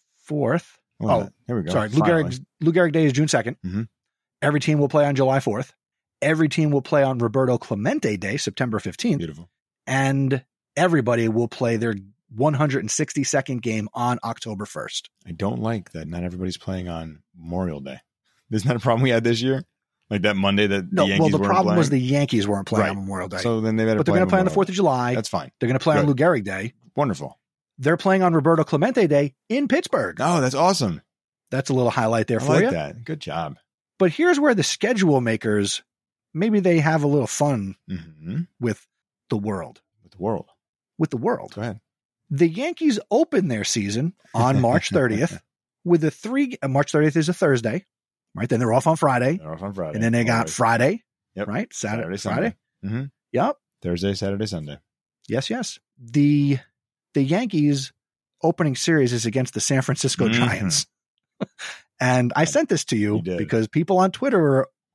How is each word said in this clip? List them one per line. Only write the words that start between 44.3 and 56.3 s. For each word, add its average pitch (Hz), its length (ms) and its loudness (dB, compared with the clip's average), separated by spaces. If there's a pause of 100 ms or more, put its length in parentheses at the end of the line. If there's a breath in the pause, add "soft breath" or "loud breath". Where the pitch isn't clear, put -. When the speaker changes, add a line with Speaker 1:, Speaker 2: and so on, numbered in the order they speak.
Speaker 1:
on 127 260 4
March 123 280 2
Speaker 2:
<laughs> - 40 -6
Speaker 1:
thirtieth 131 480 0 (440)
with 175 200 4
a 156 60 2
three, 254 520 -4
uh, 135 60 -2
March 135 240 0
thirtieth 151 240 4
is 156 120 2
a 175 60 0
Thursday, 127 520 0 (480)
right? 113 140 -4
Then 117 120 0
they're 117 120 2
off 135 140 2
on 160 100 2
Friday. 135 420 2
Speaker 2:
They're 78 140 -10
off 80 100 -12
on 101 100 -8
Friday. 87 220 -6
Speaker 1:
And 107 80 -2
then 117 100 2
they 120 120 2
got 113 140 2
Speaker 2:
Always. - 160 -4
Speaker 1:
Friday, 120 480 2 (320)
Speaker 2:
Yep. 98 140 -8
Speaker 1:
right? 196 240 -6
Saturday, 101 440 -6
Speaker 2:
Saturday, - 0 -
Sunday. 131 400 -2 (260)
Speaker 1:
Friday. 104 140 -6
Speaker 2:
Mm-hmm. 135 80 -6 (280)
Speaker 1:
Yep. 208 240 0 (260)
Speaker 2:
Thursday, 87 320 -2
Saturday, 101 320 -4
Sunday. 73 320 -8 (500)
Speaker 1:
Yes, 127 220 -4
yes. 240 280 -8 (220)
The, 143 580 2 (540)